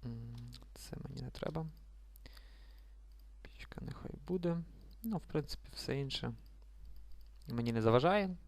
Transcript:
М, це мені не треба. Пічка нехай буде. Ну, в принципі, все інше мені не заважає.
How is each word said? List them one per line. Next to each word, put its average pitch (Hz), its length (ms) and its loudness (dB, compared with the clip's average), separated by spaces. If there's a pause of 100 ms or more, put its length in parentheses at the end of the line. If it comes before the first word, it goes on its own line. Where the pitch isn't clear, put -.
М, 117 320 -6 (380)
це - 300 -8
мені 131 180 -6
не 127 80 -4
треба. 160 360 -2 (1800)
Пічка - 380 -12
нехай - 320 -6 (140)
буде. 170 360 4 (400)
Ну, 220 140 0
в 156 100 0
принципі, - 460 -2
все 131 280 0
інше 131 340 0 (1120)
мені 117 240 2
не 113 100 6
заважає. 175 540 10 (120)